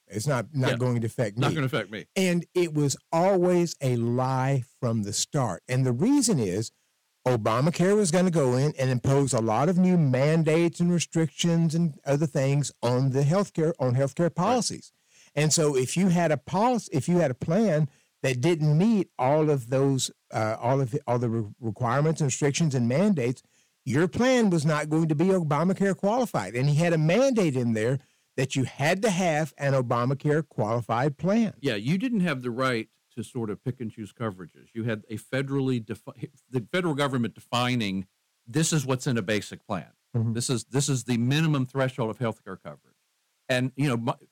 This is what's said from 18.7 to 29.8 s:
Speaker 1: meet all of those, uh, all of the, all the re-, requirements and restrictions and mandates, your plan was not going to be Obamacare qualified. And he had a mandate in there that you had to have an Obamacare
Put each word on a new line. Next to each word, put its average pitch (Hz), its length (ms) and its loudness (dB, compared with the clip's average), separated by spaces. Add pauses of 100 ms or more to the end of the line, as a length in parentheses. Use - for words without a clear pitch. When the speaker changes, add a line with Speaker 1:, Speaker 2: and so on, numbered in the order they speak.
Speaker 1:
meet 202 320 2 (100)
all 151 300 2
of 127 220 0
those, 135 400 0 (200)
uh, 110 300 -2
all 135 220 0
of 120 80 -2
the, 147 160 -4
all 120 120 0
the 120 120 0
re-, 113 280 -4
requirements 127 640 0
and 151 60 0
restrictions 143 480 0
and 120 120 2
mandates, 135 560 0 (440)
your 151 200 2
plan 240 440 2
was 156 160 2
not 151 240 0
going 160 180 2
to 160 60 0
be 165 140 2
Obamacare 180 680 0
qualified. 185 580 -2
And 131 140 0
he 147 60 2
had 170 180 2
a 160 60 2
mandate 185 580 2
in 120 160 0
there 117 280 0 (360)
that 135 180 -2
you 131 100 0
had 165 360 -2
to 233 80 0
have 165 480 0
an 139 160 -2
Obamacare 135 760 0